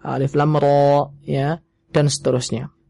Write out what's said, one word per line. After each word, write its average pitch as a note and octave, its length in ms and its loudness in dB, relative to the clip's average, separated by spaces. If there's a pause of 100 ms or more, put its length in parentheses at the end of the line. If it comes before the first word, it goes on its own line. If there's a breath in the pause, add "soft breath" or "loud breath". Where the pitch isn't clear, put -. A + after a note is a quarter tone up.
Alif C#3 320 -4
Lam D3 240 2
Ra, C#3+ 640 2
ya, C#3+ 400 -4 (320)
dan D3 160 2
seterusnya. B2+ 640 -4 (140)